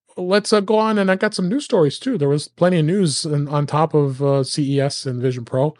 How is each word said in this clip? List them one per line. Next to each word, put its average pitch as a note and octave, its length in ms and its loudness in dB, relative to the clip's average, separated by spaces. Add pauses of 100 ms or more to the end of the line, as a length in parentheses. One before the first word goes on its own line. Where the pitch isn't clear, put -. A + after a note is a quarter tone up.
(160)
let's, F#3+ 360 0
uh, G#3+ 80 4
go G#3 160 0
on. A3 220 2
And G3 100 2
I F#3+ 60 4
got G#3 200 -2
some F3+ 140 -2
news C#4 160 -2
stories D#3+ 360 2
too. B3+ 180 -4
There C#3+ 100 0
was D3 200 0
plenty F3 320 2
of D3+ 40 2
news E3+ 400 0
in, D3 220 -2
on D3 180 0
top D#3 300 0
of, C#3 260 0
uh, C#3 220 2
C C3+ 320 -2
E C#3 60 2
S C#3 260 -2
and B2 160 -6
Vision B2 220 -2
Pro. C3+ 360 -2